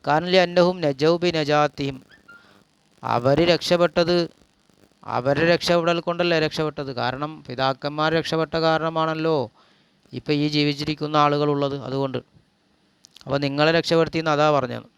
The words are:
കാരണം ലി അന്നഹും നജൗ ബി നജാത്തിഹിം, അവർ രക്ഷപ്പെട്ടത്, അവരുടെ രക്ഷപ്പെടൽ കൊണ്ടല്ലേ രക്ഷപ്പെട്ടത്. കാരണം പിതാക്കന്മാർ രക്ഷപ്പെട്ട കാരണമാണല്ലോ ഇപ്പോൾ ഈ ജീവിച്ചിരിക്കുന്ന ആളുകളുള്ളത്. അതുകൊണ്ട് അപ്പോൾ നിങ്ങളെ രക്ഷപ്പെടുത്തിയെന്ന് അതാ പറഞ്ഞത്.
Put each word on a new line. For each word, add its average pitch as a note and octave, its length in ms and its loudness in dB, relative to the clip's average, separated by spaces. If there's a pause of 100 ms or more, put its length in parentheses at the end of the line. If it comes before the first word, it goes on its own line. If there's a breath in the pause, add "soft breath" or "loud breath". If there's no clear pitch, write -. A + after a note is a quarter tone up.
കാരണം D#3 260 0
ലി F#3 140 6
അന്നഹും F3 300 2 (100)
നജൗ D3 360 2
ബി F3 160 2
നജാത്തിഹിം, D3 580 0 (1040 loud breath)
അവർ B2 360 2 (160)
രക്ഷപ്പെട്ടത്, F3 600 0 (1000)
അവരുടെ C#3+ 380 2
രക്ഷപ്പെടൽ E3+ 520 2
കൊണ്ടല്ലേ E3+ 400 0
രക്ഷപ്പെട്ടത്. D3+ 440 -6 (100)
കാരണം C3+ 320 -4 (140)
പിതാക്കന്മാർ C3+ 720 -2
രക്ഷപ്പെട്ട D#3+ 360 -4 (120)
കാരണമാണല്ലോ D#3+ 720 0 (800 soft breath)
ഇപ്പോൾ D3+ 240 -4
ഈ D3+ 120 0
ജീവിച്ചിരിക്കുന്ന D3 680 -2
ആളുകളുള്ളത്. D3 500 0 (120)
അതുകൊണ്ട് C3 320 -4 (1040)
അപ്പോൾ C3+ 220 -2
നിങ്ങളെ D3 320 2
രക്ഷപ്പെടുത്തിയെന്ന് D#3+ 560 0
അതാ D3+ 200 2
പറഞ്ഞത്. A#2+ 320 -4 (120)